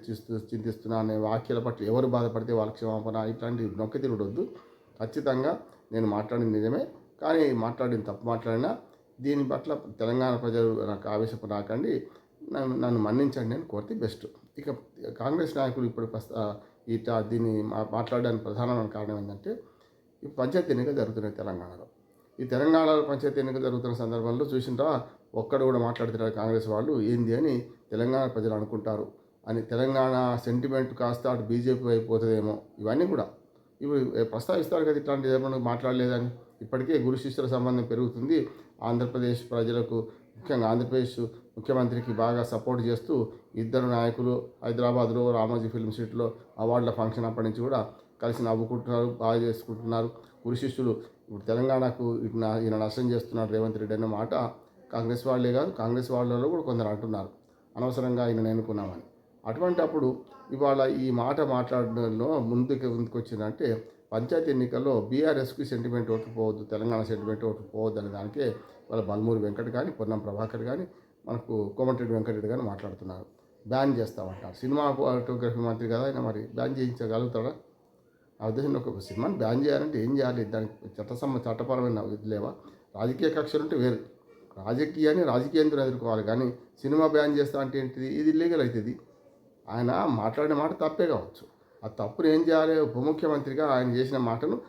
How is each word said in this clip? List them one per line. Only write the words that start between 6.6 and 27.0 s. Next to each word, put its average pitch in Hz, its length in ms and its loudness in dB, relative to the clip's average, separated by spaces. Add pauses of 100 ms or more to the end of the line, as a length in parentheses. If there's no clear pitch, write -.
కానీ 156 300 4
మాట్లాడిన 120 500 0
తప్పు 101 240 -8
మాట్లాడినా 117 520 0 (440)
దీని 139 280 0
పట్ల 139 240 -2
తెలంగాణ 123 640 0
ప్రజలు 113 500 2
నాకు 104 240 -6
ఆవేశపు 110 380 -2
రాకండి, 110 600 -2 (440)
నన్ను, 131 240 -2
నన్ను 120 260 2
మన్నించండి" 123 540 2
అని 160 100 -8
కోరితే 107 300 -6
బెస్ట్. 120 320 -4 (300)
ఇక 143 140 -6 (480)
కాంగ్రెస్ 151 380 0
నాయకులు 131 280 0
ఇప్పుడు 113 200 -2
ప్రస్త-, 107 500 -4 (320)
ఇట్లా 113 340 0
దీన్ని 110 420 0
మా-, 107 280 -2
మాట్లాడడానికి 117 520 0
ప్రధానమైన 113 440 -2
కారణం 107 300 -6
ఏంటంటే, 101 420 -8 (640)
ఈ 143 40 -10
పంచాయతీ 143 440 0
ఎన్నికలు 127 220 2
జరుగుతున్నాయి 107 420 -2
తెలంగాణలో. 90 520 -8 (520)
ఈ 127 80 -6
తెలంగాణలో 156 540 6
పంచాయతీ 143 380 0
ఎన్నికలు 131 220 0
జరుగుతున్న 123 320 0
సందర్భంలో 117 520 0
చూసిండ్రా, 131 640 0 (280)
ఒక్కడు 127 280 0
కూడా 127 160 4
మాట్లాడుతున్నారు 117 540 0
కాంగ్రెస్ 110 340 0
వాళ్ళు, 117 340 0